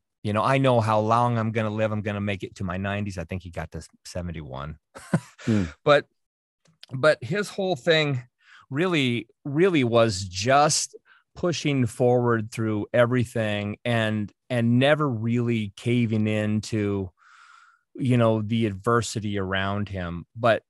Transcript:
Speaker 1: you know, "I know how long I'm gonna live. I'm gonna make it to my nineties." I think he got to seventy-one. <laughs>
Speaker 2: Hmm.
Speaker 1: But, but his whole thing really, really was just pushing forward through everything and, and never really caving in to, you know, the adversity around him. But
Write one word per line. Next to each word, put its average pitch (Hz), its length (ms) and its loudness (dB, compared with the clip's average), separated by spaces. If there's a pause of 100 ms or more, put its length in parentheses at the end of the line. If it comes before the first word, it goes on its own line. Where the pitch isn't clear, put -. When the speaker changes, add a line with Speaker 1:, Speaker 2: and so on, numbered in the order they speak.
(220)
Speaker 1:
you 104 100 -4
know, 104 100 0
"I 131 160 2
know 127 220 4
how 107 200 2
long 117 360 2
I'm 110 160 -2
gonna 110 180 -2
live. 110 220 -2
I'm 107 80 -2
gonna 101 200 -6
make 101 220 -4
it - 140 -12
to 101 80 -6
my 90 140 -6
nineties." 101 400 -6
I 82 60 -8
think 92 180 -8
he 90 80 -16
got 82 220 -10
to 82 140 -12 (200)
seventy-one. 78 720 -10 (340)
<laughs> - 60 0 (260)
Speaker 2:
Hmm. 104 200 2 (200)
Speaker 1:
But, 143 220 4 (840)
but 139 300 2
his 185 280 -4
whole 185 260 -2
thing 151 460 0 (480)
really, 139 580 0 (160)
really 151 400 2
was 113 400 4
just 127 720 2 (380)
pushing 147 520 0
forward 120 640 2
through 107 440 -2
everything 113 920 0
and, 110 480 0 (160)
and 120 300 2
never 147 280 4
really 117 680 -2
caving 113 500 0
in 107 360 0
to, 101 480 -4 (840)
you 123 220 0
know, 113 240 4
the 113 240 0
adversity 104 760 -2
around 98 520 -2
him. 87 340 -8 (100)
But 113 360 2